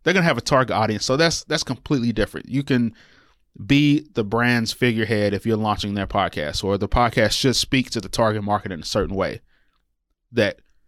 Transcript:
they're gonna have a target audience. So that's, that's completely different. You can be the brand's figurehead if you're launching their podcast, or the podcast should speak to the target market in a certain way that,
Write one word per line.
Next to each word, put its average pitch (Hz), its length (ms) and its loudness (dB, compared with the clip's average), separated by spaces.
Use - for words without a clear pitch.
they're 175 120 2
gonna 180 100 2
have 139 140 2
a - 40 -6
target 127 340 2
audience. 107 280 0
So 131 120 0
that's, 160 280 2
that's 156 200 -4
completely 123 480 -2
different. - 360 -4
You 139 140 -2
can 120 320 0
be 147 460 4
the 117 100 -2
brand's 113 500 0
figurehead 110 600 0
if 95 100 -4
you're 110 120 0
launching 104 380 -2
their 98 120 -4
podcast, 82 560 -2
or 98 160 0
the 101 100 -4
podcast 113 440 2
should 127 240 0
speak - 340 -2
to 117 100 -6
the 101 80 -12
target 107 360 0
market 101 260 -2
in 82 100 -8
a - 40 -14
certain 95 320 -2
way 82 240 -4
that, 110 300 2